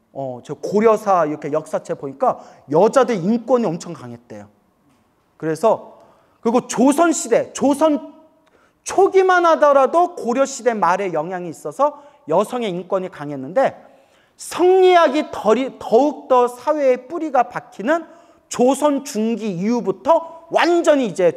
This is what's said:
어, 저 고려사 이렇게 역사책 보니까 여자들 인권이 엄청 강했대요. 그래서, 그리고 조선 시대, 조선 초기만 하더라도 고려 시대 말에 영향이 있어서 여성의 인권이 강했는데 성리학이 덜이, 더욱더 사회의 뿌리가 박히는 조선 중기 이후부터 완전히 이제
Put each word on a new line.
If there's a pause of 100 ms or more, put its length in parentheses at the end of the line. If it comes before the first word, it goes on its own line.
(120)
어,
저
고려사
이렇게
역사책
보니까 (320)
여자들
인권이
엄청
강했대요. (880)
그래서, (420)
그리고
조선
시대,
조선 (720)
초기만
하더라도
고려
시대
말에
영향이
있어서 (260)
여성의
인권이
강했는데 (540)
성리학이
덜이,
더욱더
사회의
뿌리가
박히는 (440)
조선
중기
이후부터
완전히
이제